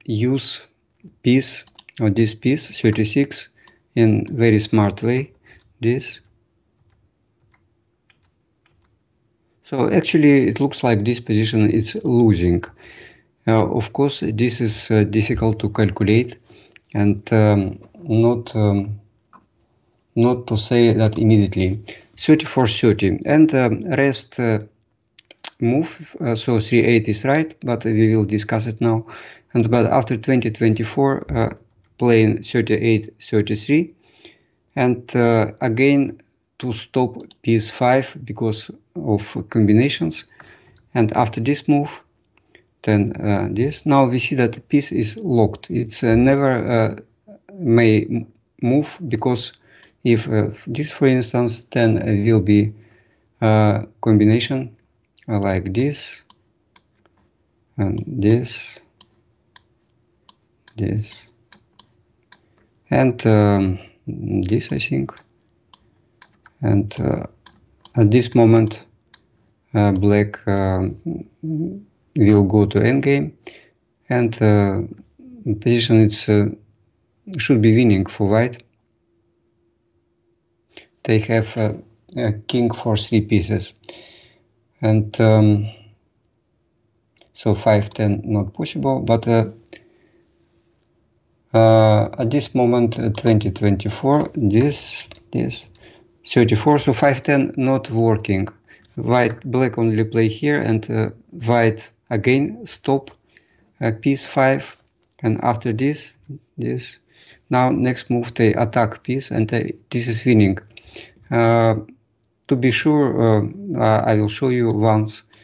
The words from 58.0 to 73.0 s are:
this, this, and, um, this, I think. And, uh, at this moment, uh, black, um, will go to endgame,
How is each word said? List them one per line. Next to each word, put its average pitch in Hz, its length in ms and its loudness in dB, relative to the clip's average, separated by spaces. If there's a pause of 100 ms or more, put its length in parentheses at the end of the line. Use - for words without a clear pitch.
this, 117 720 -2 (2000)
this, 104 520 -6 (1600)
and, 127 360 0
um, 101 520 4 (280)
this, 98 640 -4
I 139 60 -4
think. 135 340 -4 (1500)
And, 104 400 0
uh, - 260 -4 (720)
at 107 140 4
this 120 240 2
moment, 113 500 4 (920)
uh, 101 180 2
black, 101 540 0
um, 95 500 -2 (1160)
will 104 300 6
go 101 220 4
to 101 120 -2
endgame, 139 540 0 (760)